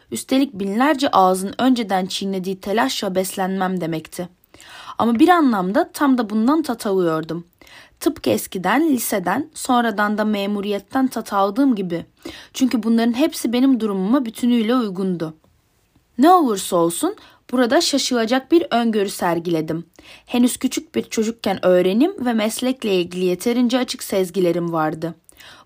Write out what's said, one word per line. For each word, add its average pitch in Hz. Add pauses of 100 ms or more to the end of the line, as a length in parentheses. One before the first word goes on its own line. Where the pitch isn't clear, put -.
(100)
üstelik 262
binlerce 247
ağzın 185
önceden 214
çiğnediği 190
telaşla 214
beslenmem 185
demekti. 165 (680)
Ama 226
bir 311
anlamda 254
tam 269
da 214
bundan 240
tat 226
alıyordum. 170 (560)
Tıpkı -
eskiden, 208
liseden, 226
sonradan 214
da 214
memuriyetten 208
tat 226
aldığım 202
gibi. 175 (480)
Çünkü 247
bunların 226
hepsi 294
benim 254
durumuma 214
bütünüyle 233
uygundu. 185 (840)
Ne 302
olursa 233
olsun 170 (360)
burada 254
şaşılacak 254
bir 339
öngörü 220
sergiledim. 165 (400)
Henüz 240
küçük -
bir 226
çocukken 220
öğrenim 214
ve 240
meslekle 226
ilgili 180
yeterince 240
açık -
sezgilerim 180
vardı. 160 (520)